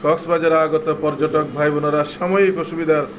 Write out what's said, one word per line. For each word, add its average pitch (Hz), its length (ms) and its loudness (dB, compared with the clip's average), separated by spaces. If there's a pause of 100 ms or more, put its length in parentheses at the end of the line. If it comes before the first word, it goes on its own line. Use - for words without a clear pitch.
কক্সবাজারে 165 600 2
আগত 156 220 0 (160)
পর্যটক 151 420 0 (120)
ভাই 151 160 2
বোনেরা 147 280 0 (140)
সাময়িক 190 480 2
অসুবিধার 160 420 0 (140)